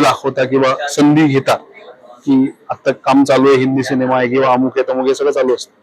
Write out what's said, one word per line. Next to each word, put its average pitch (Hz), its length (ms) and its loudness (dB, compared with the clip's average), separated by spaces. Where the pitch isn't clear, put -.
दाखवता 131 400 -2
किंवा 131 440 -2
संधी 151 380 2
घेता, 135 300 0
की 135 260 0
आता 131 220 -4
काम 135 320 0
चालू 135 260 2
आहे, 135 80 4
हिंदी 131 260 -2
सिनेमा 127 340 -2
आहे 127 100 0
किंवा 131 260 0
अमुक 127 240 -2
आहे, 131 160 -2
तमुक 131 120 -4
आहे, 135 100 0
सगळं 143 160 -2
चालू 131 240 0
असतं. - 160 -10